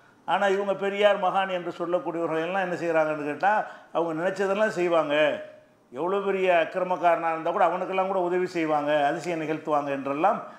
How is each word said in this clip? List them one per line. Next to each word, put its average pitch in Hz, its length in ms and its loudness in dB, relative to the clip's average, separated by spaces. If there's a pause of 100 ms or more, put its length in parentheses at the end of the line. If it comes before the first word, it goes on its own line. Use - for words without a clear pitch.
(240)
ஆனா, 196 220 0
இவங்க 196 280 0
பெரியார், 196 480 2
மகான் 190 280 0
என்று 175 280 -4
சொல்லக்கூடியவர்கள் 170 640 -2
எல்லாம் 180 300 -2
என்ன - 20 -2
செய்றாங்கன்னு 156 500 0
கேட்டா, 175 420 0 (260)
அவங்க 160 300 -2
நினைச்சதெல்லாம் 196 460 0
செய்வாங்க. 151 760 2 (500)
எவ்வளவு 185 300 -2
பெரிய 185 460 2
அக்கிரமக்காரனா 170 600 0
இருந்தா 160 200 -2
கூட, 190 160 4
அவனுக்கெல்லாம் 185 400 -2
கூட 190 140 0
உதவி 180 260 0
செய்வாங்க, 151 600 0
அதிசயம் 160 340 -2
நிகழ்த்துவாங்க 151 480 -2
என்றெல்லாம் 143 540 0 (160)